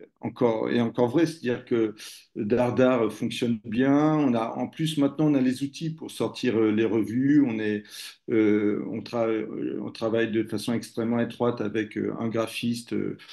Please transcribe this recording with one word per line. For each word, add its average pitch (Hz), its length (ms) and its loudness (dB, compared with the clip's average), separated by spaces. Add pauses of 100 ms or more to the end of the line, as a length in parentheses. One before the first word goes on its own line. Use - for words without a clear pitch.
(220)
encore, 120 480 0
est 120 120 2
encore 120 260 0
vraie, 156 180 2
c'est-à-dire 120 380 -4
que 110 320 0 (400)
Dardar 120 760 2
fonctionne 117 520 -2
bien. 139 540 2
On 139 160 2
a, 113 240 0
en 127 100 -4
plus, 160 300 -4
maintenant, 143 340 2
on - 20 4
a 135 80 4
les 127 220 0
outils 160 320 -6
pour 120 160 -12
sortir, 113 460 -2
euh, 110 140 4
les 107 120 2
revues. 117 580 4
On 120 180 2
est, 104 240 -2 (460)
euh, 107 640 4
on 117 80 -6
tra-, 117 300 -2
euh, - 520 -4
on - 80 -6
travaille 113 420 0
de 110 120 0
façon 110 300 -4
extrêmement 117 480 -2
étroite 120 400 -2
avec, 107 360 -4
euh, 104 220 -2
un 117 80 -4
graphiste, 113 680 -4
euh, 101 240 -4 (140)